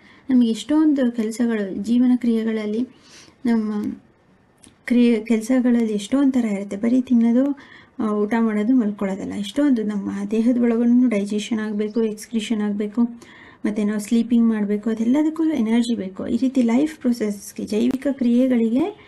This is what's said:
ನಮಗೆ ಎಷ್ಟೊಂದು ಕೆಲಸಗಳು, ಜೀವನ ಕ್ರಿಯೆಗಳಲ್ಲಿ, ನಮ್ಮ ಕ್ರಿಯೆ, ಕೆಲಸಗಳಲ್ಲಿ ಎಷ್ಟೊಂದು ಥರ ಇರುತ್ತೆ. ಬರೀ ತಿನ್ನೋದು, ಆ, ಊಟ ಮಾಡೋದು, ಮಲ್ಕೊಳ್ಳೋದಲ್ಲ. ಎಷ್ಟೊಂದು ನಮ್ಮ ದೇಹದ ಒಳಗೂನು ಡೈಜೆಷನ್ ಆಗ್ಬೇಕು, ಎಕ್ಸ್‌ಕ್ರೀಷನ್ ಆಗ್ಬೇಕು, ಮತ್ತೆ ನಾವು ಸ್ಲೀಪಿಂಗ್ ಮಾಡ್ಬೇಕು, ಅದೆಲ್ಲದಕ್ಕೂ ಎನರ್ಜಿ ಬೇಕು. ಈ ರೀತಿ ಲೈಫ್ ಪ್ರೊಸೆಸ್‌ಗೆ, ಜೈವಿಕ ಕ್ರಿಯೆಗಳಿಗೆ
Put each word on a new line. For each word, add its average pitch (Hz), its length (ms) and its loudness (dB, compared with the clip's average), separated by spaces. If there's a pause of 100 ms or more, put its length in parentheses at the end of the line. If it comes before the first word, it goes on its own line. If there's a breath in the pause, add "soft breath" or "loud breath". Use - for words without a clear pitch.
(300 soft breath)
ನಮಗೆ 247 180 4
ಎಷ್ಟೊಂದು 277 640 2
ಕೆಲಸಗಳು, 220 720 -2
ಜೀವನ 247 320 4
ಕ್ರಿಯೆಗಳಲ್ಲಿ, 220 720 -2 (580 loud breath)
ನಮ್ಮ 214 460 -2 (960)
ಕ್ರಿಯೆ, 240 340 4
ಕೆಲಸಗಳಲ್ಲಿ 233 760 0
ಎಷ್ಟೊಂದು 262 380 0
ಥರ 240 140 0
ಇರುತ್ತೆ. 202 320 -4
ಬರೀ 233 240 2
ತಿನ್ನೋದು, 247 560 2 (420 loud breath)
ಆ, 220 80 -2
ಊಟ 208 320 -2
ಮಾಡೋದು, 220 360 0
ಮಲ್ಕೊಳ್ಳೋದಲ್ಲ. 202 580 -2
ಎಷ್ಟೊಂದು 220 500 0
ನಮ್ಮ 202 280 -4 (200)
ದೇಹದ 226 260 2
ಒಳಗೂನು 240 520 2
ಡೈಜೆಷನ್ 208 500 -2
ಆಗ್ಬೇಕು, 214 440 -2
ಎಕ್ಸ್‌ಕ್ರೀಷನ್ 214 580 -4
ಆಗ್ಬೇಕು, 208 400 -2 (640 loud breath)
ಮತ್ತೆ 214 180 -2
ನಾವು 208 160 -2
ಸ್ಲೀಪಿಂಗ್ 233 480 2
ಮಾಡ್ಬೇಕು, 208 420 0
ಅದೆಲ್ಲದಕ್ಕೂ 302 560 0
ಎನರ್ಜಿ 233 500 0
ಬೇಕು. 190 320 -8
ಈ 240 100 -2
ರೀತಿ 262 240 0
ಲೈಫ್ 254 380 0
ಪ್ರೊಸೆಸ್‌ಗೆ, 208 680 -4
ಜೈವಿಕ 247 440 -2
ಕ್ರಿಯೆಗಳಿಗೆ 247 840 0 (100)